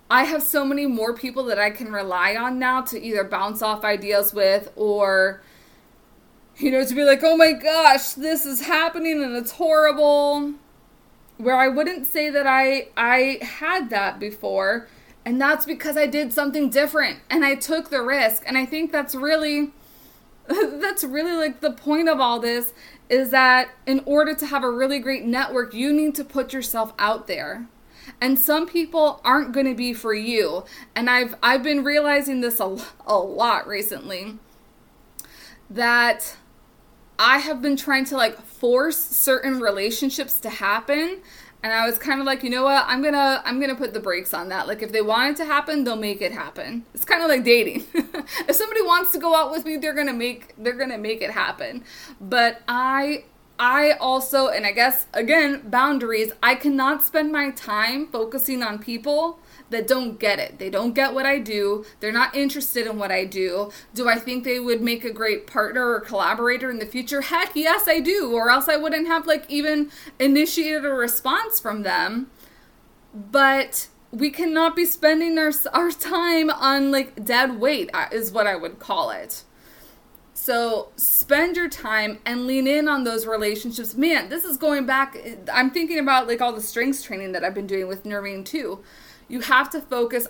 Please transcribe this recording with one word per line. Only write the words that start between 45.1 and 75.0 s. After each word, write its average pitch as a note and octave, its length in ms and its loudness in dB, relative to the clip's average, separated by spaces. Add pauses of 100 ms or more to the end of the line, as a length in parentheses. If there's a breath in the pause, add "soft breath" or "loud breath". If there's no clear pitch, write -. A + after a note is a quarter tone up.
it D4 60 -4
to E4 80 -4
happen, D4+ 380 0
they'll A#3 120 -2
make G#3 240 -4
it G3 120 -4
happen." A3 540 -10 (100)
It's - 100 -4
kind E4+ 160 2
of E4 80 2
like C4 140 4
dating. A#3 500 4
<laughs> - 0 - (540 loud breath)
If F4 80 2
somebody G#4+ 260 0
wants F4+ 300 2
to F4 80 -2
go E4 160 2
out D4+ 160 2
with D#4 140 -6
me, D#4 120 -6
they're D4 160 -4
gonna C#4+ 200 -2
make, A#3+ 440 -6
they're A#3 160 -4
gonna B3+ 240 -6
make G#3+ 240 -6
it G3+ 100 -4
happen. A3 520 -4 (360 loud breath)
But A#3 480 0
I, C4+ 580 -2 (360)
I C#4 300 4
also, C4 560 0
and A3 180 -2
I G3+ 60 0
guess, A#3+ 420 2
again, C#4 560 0
boundaries, A#3 600 0 (100)
I B3 140 4
cannot C#4 480 0
spend D#4 280 0
my C#4+ 200 -2
time A#3+ 560 -4
focusing B3 560 -4
on G#3 160 -6
people D4 580 -2 (320 loud breath)
that A3+ 180 -4
don't B3 320 0
get G3+ 200 0
it. - 180 -8
They F#3+ 140 -10
don't A3 220 -2
get C4+ 200 2
what C4+ 140 0
I C#4 100 2
do. G#3 480 -2 (140 loud breath)
They're G#3+ 120 -4
not A#3 240 0
interested C#4 520 -2
in G#3+ 100 -6
what G3 140 -4
I F#3+ 120 0
do. F#3+ 480 -4 (220 loud breath)
Do A#3+ 160 -2
I A#3 80 4
think B3 280 -6
they B3 140 0
would A#3+ 220 0
make A#3 240 -2
a A3 80 -6
great G#3+ 320 -2
partner A#3+ 440 0
or A3+ 100 0
collaborator A#3 720 0
in A#3 80 -6
the G#3+ 80 -8
future? C4 340 -4
Heck, E4+ 340 -2
yes, D#4+ 320 2
I E4 120 4
do, D#4+ 340 0
or A#3 160 2
else C4+ 180 4
I D#4 100 4
wouldn't D#4 280 -2
have, E4 220 -2
like, D4+ 200 0
even D4 440 -2 (260 loud breath)
initiated D4+ 680 2
a C#4+ 60 -2
response C4+ 680 -2
from G#3 240 -6
them. F#3+ 480 -4 (840 soft breath)
But C4+ 760 2 (220)
we C4+ 200 -2
cannot D#4+ 440 0
be E4+ 100 2
spending D#4+ 520 2